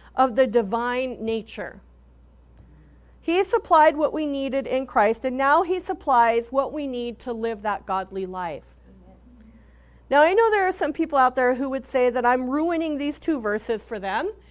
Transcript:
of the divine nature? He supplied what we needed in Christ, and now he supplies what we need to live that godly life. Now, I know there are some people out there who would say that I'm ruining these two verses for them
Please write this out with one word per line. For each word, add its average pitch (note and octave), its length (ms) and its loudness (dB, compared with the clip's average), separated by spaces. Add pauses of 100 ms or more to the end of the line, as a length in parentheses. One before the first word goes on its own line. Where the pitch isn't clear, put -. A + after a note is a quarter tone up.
(160)
of B3 200 2
the C4 100 4
divine A#3+ 800 -2
nature? G#3+ 560 -8 (1400)
He F4+ 240 0
supplied D#4+ 540 4
what D4+ 160 0
we D#4 140 -4
needed C4+ 400 -4
in C4 180 -2
Christ, A3+ 400 0
and B3+ 100 -4
now C#4 280 4
he F4+ 160 -2
supplies A#3 720 0
what C4 200 0
we D4 140 -6
need A#3+ 360 -6
to B3 120 -8
live A3+ 300 -6
that G#3 240 -4
godly F#3+ 400 -4
life. F3+ 380 -8 (1400)
Now, C#4+ 140 6
I E4+ 140 6
know A4+ 160 4
there G4 160 2
are F#4+ 40 0
some D#4+ 220 -2
people D#4+ 240 -2
out B3+ 180 4
there B3+ 200 2
who C4+ 160 -4
would C4 160 -6
say B3 240 2
that A#3+ 160 0
I'm B3+ 200 2
ruining D#4 520 -2
these C#4+ 200 -6
two D#4 200 -2
verses G#3+ 440 -4
for A3+ 140 -10
them G3+ 340 -4 (200)